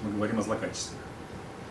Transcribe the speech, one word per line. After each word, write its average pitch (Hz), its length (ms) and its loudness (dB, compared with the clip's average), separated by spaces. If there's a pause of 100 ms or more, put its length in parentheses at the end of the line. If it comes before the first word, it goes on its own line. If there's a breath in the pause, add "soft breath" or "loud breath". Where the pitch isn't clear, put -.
мы 104 100 2
говорим 107 260 4
о 104 40 6
злокачественных. - 600 0 (680)